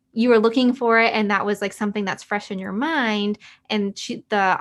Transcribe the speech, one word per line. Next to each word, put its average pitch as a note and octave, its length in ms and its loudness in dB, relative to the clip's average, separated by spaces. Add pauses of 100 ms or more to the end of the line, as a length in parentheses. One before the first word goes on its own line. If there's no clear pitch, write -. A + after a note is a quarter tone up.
(120)
you A3+ 180 2
were A#3 80 8
looking A#3 340 4
for A3+ 280 2
it A3+ 120 2
and G#3 180 0
that G3+ 140 0
was, G3+ 160 -2
like, G3+ 120 -4
something G#3 320 -4
that's - 180 -6
fresh - 300 -6
in F#3+ 80 -8
your F#3+ 120 -8
mind. G#3+ 680 -2 (320)
And G3+ 280 -2
she, - 300 -10
the G3 320 2